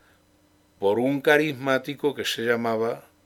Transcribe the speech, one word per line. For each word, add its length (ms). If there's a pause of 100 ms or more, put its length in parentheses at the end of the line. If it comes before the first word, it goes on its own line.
(800)
por 220
un 200
carismático 960
que 100
se 180
llamaba 640 (180)